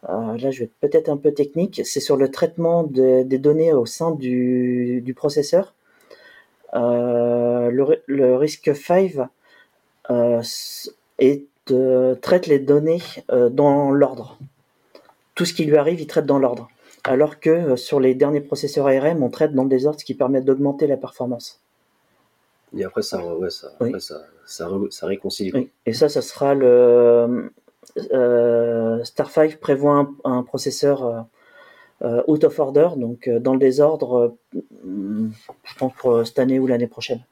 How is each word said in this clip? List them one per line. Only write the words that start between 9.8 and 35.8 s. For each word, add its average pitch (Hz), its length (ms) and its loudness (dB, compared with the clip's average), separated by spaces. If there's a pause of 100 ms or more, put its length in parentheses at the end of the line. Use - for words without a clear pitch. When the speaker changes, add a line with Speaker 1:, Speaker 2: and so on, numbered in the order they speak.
Speaker 1:
euh, 120 280 2
s-, - 560 -10 (240)
est, 139 280 2 (260)
euh, 127 420 2
traite 180 320 0
les 143 140 2
données, 147 420 0 (300)
euh, 123 160 4
dans 143 420 2
l'ordre. 135 480 -2 (1000)
Tout 175 100 -2
ce - 80 -6
qui 160 100 -2
lui 151 120 4
arrive, 160 260 2
il 143 40 -10
traite 147 200 -2
dans 139 120 2
l'ordre. 120 300 -2 (360)
Alors 147 360 0
que, - 80 0
euh, 160 280 2
sur 143 220 -2
les 131 160 4
derniers 143 280 0
processeurs 143 460 -2
A - 20 4
R 135 160 2
M, 160 160 0
on 120 80 0
traite 151 240 -2
dans 131 80 2
le 135 80 0
désordre, 135 280 0
ce - 60 -18
qui - 100 -8
permet 131 280 0
d'augmenter 139 440 0
la 139 120 0
performance. 123 640 -10 (1120)
Speaker 2:
Et 95 80 -6
après, 95 180 -6
ça, - 220 -8 (100)
ouais, 87 160 -4
ça, - 180 -16 (120)
Speaker 1:
Oui. 117 80 -2
Speaker 2:
après, 101 120 -6
ça, 76 200 -16 (260)
ça 85 220 -12
re-, 98 220 -4
ça - 160 -12
réconcilie. 98 460 -6
Speaker 1:
Oui. - 180 -4 (160)
Et 117 60 -2
ça, 151 160 2
ça 143 140 -2
sera 139 320 -2
le, 120 960 4 (600)
euh, 117 920 2
Star - 280 -6
five 156 280 0
prévoit 143 380 0
un, 139 180 0 (100)
un 123 180 -2
processeur, 131 640 -2
euh, 117 160 -4 (840)
euh, 120 260 -2
out 151 160 2
of - 140 2
order, 147 380 2
donc, 120 300 -8
euh, 117 140 0
dans 131 140 0
le 135 40 0
désordre, 131 760 2 (180)
euh, - 60 -8 (1040)
je - 140 -20
pense 131 160 -4